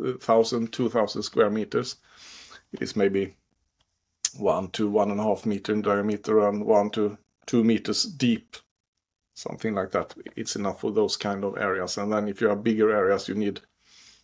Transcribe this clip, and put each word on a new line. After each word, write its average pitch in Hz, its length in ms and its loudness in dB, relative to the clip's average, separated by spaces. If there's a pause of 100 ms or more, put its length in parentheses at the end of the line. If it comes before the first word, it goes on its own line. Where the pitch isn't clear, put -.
a 127 100 -2
thousand, 113 580 2
two 123 160 -2
thousand 107 340 0
square 107 280 2
meters - 460 -4 (840)
is - 160 -6
maybe 98 400 0 (1000)
one 92 340 0
to 107 200 -2
one 104 200 2
and 101 100 -2
a - 20 -2
half 107 240 0
meter 104 260 -2
in 107 100 0
diameter 104 640 2
and 104 160 -2
one 107 260 4
to 104 260 -2 (300)
two 117 180 4
meters 110 380 2
deep, - 540 0 (800)
something - 400 -6
like 95 180 -2
that. 85 220 -4 (220)
It's 110 200 -6
enough 98 240 -4
for 113 120 -2
those 104 240 2
kind 101 280 -4
of 98 120 -4
areas. 95 420 -2
And 104 140 -2
then 104 160 0
if 98 120 -8
you 110 80 2
have 101 160 0
bigger 110 260 4
areas, 98 380 2
you 98 80 -4
need 101 240 -2 (640)